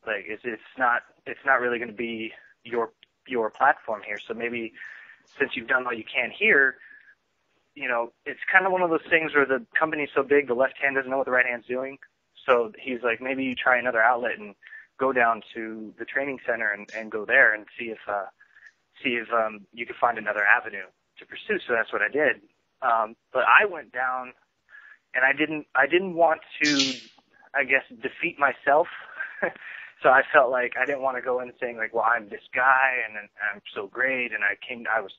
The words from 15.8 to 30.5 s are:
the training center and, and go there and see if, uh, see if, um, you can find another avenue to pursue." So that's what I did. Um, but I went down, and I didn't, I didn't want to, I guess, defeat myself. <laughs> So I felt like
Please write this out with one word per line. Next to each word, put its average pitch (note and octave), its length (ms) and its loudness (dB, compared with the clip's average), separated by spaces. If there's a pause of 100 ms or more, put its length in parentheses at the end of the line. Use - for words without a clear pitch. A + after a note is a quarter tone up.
the A#2 80 -10
training C3+ 400 -6
center A2+ 260 -2
and, G#2 220 -8
and A2 160 -10
go G#2+ 160 -8
there A#2 280 6
and G#2+ 120 -8 (140)
see A#2+ 60 -6
if, A2 220 -10
uh, G2+ 180 -4 (760)
see B2+ 100 -2
if, A2+ 200 -4
um, G#2+ 420 -2
you A#2 120 -10
can A#2 140 -12
find A#2 180 2
another G#2+ 280 -2
avenue G#2 400 2 (340)
to - 60 -20
pursue." - 400 -6
So B2 80 0
that's A2+ 200 -2
what G#2 80 0
I G#2 80 0
did. B2+ 320 0 (400)
Um, A2+ 340 0 (160)
but B2+ 120 0
I C#3 220 8
went D#3 280 -8
down, B2+ 400 -6 (800)
and C3 100 2
I C3+ 80 6
didn't, D3+ 420 -2
I C3+ 140 4
didn't F3 280 0
want D#3+ 260 4 (200)
to, C3+ 380 2 (560)
I C#3 80 2
guess, C3 200 0 (180)
defeat D#3+ 360 -6
myself. C#3+ 500 2 (540)
<laughs> F#3+ 60 -2 (560)
So D3 60 8
I C3 140 8 (100)
felt C#3 160 8
like B2 320 -2